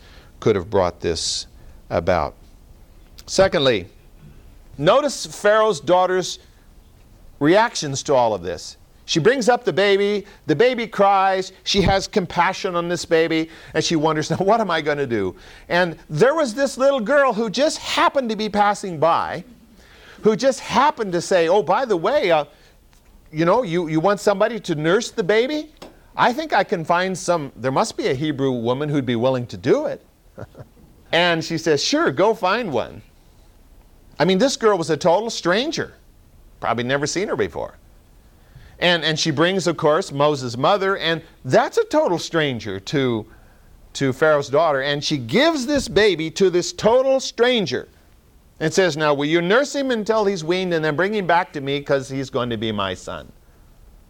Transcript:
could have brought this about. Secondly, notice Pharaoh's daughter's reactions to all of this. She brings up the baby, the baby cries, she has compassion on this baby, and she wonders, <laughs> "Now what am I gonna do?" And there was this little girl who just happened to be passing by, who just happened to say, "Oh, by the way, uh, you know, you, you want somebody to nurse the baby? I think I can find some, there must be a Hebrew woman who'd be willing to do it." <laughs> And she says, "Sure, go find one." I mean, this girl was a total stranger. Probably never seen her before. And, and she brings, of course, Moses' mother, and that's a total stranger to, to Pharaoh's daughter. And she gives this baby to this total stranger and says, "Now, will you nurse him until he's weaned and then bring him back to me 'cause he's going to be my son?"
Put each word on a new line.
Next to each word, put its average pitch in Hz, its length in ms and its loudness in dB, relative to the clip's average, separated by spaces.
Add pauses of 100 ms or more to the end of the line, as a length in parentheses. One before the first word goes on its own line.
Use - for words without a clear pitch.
(400)
could 113 160 2
have 95 140 -4
brought 92 300 0
this - 480 -4 (420)
about. 85 460 0 (920)
Secondly, 135 600 2 (880)
notice 233 480 0
Pharaoh's 208 540 2
daughter's 180 600 0 (1000)
reactions 160 640 0
to 151 100 0
all 120 200 4
of 95 80 -6
this. 85 360 -10 (280)
She - 140 -2
brings 220 300 2
up 240 140 2
the 180 100 -2
baby, 202 520 2 (220)
the 151 80 2
baby 233 320 2
cries, 190 640 2 (100)
she - 180 0
has 196 260 2
compassion 180 680 -2
on 170 140 -2
this 175 160 -4
baby, 160 440 0 (240)
and 156 100 -2
she - 120 -2
wonders, 156 340 0
<laughs> - 20 -4
"Now 160 60 -2
what 202 220 2
am 202 120 -2
I 160 100 -2
gonna 143 260 -2
do?" 101 280 -2 (340)
And 170 280 0 (120)
there 190 260 2
was 285 180 -2
this 277 240 -2
little 269 220 2
girl 269 320 2
who 220 180 -2
just 277 280 0
happened 285 520 -2
to 220 60 -2
be 214 140 -4
passing 202 500 0
by, 135 440 0 (760)
who 214 140 4
just 254 240 0
happened 247 540 0
to 170 80 -2
say, 170 260 2
"Oh, 196 140 4
by 202 240 0
the 220 120 0
way, 190 340 0
uh, 151 140 2 (840)
you 156 140 -2
know, 208 180 4
you, 175 240 -4
you 156 120 0
want 196 200 0
somebody 208 420 0
to 175 140 -4
nurse 170 360 0
the 226 120 -4
baby? 254 480 0 (440)
I 240 180 2
think 302 200 -4
I 202 100 2
can 175 220 -4
find 180 320 0
some, 165 400 -4
there 117 140 -4
must 185 260 -2
be 285 100 -4
a 160 60 0
Hebrew 135 380 -2
woman 123 380 -2
who'd 143 160 -2
be 120 100 0
willing 123 320 0
to 107 100 -14
do 175 280 0
it." 156 200 -8 (320)
<laughs> 113 80 -14 (640)
And 165 340 2
she 165 140 -6
says, 151 220 2
"Sure, 302 300 0
go 180 220 2
find 202 400 -2
one." 90 280 -4 (1200)
I 147 60 2
mean, 185 120 2
this 262 200 2
girl 214 200 4
was 165 120 -4
a 160 80 2
total 185 320 2
stranger. 214 640 -2 (680)
Probably 113 240 -2
never 139 220 -2
seen 175 220 -4
her 277 80 -4
before. 82 400 -4 (1040)
And, 170 240 2
and 156 160 -2
she 165 120 0
brings, 170 360 2
of 170 100 -2
course, 160 340 2
Moses' 139 460 0
mother, 190 400 0
and 160 240 -2 (240)
that's 202 320 2
a 466 80 2
total 285 340 0
stranger 117 600 -4
to, 127 460 -2 (680)
to 135 200 -2
Pharaoh's 147 360 2
daughter. 143 320 2
And 143 220 -4
she 151 140 -4
gives 240 480 0
this 285 220 -2
baby 175 440 0
to 190 180 2
this 170 240 -2
total 262 460 2
stranger 226 680 -2 (720)
and 160 140 -2
says, 180 220 2
"Now, 151 180 2
will 143 120 0
you 165 160 2
nurse 233 340 0
him 269 160 -2
until 220 340 0
he's 196 180 -2
weaned 180 300 -2
and 160 100 0
then 156 120 0
bring 185 180 0
him 202 140 -2
back 175 260 2
to 151 80 -8
me 139 200 -4
'cause 139 280 -2
he's 135 200 -6
going 123 200 -4
to 117 80 -4
be 110 140 -4
my 98 220 -2
son?" 82 380 -12 (800)